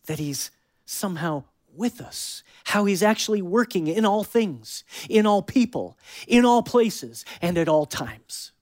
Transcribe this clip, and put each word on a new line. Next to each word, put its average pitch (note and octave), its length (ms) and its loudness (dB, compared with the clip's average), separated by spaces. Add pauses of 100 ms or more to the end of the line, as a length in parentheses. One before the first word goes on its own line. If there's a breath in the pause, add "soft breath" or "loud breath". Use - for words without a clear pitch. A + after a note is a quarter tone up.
that D#3 120 -6
he's C#3+ 320 -6 (340)
somehow D#3+ 600 -6 (300)
with A3+ 260 -4
us, - 440 -12 (200 soft breath)
how G3+ 200 0
he's G3 180 2
actually G#3+ 400 2
working F3+ 460 0
in G#3 160 0
all G#3 180 2
things, F#3+ 640 -4 (240 loud breath)
in G#3+ 180 4
all G3+ 160 4
people, D#3+ 560 -2 (300 loud breath)
in A#3+ 160 6
all A#3+ 180 6
places, G3+ 640 0 (180 loud breath)
and F3 160 0
at E3 100 2
all D3+ 180 4
times. - 760 -12